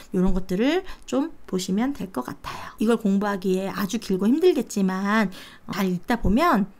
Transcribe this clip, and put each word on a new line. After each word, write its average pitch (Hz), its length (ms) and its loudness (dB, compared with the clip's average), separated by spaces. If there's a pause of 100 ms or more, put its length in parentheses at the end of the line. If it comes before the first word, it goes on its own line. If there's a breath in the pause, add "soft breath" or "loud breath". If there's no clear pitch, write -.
(120 loud breath)
이런 185 220 4
것들을 233 500 0 (220 loud breath)
좀 285 260 -2 (140)
보시면 190 460 -2
될 190 200 -10
것 247 120 -6
같아요. - 540 -12
이걸 226 180 2
공부하기에 196 720 0
아주 185 300 -4
길고 196 280 -2
힘들겠지만 214 1040 2 (420 loud breath)
잘 190 160 -2
읽다 175 320 -2
보면 226 460 4 (140)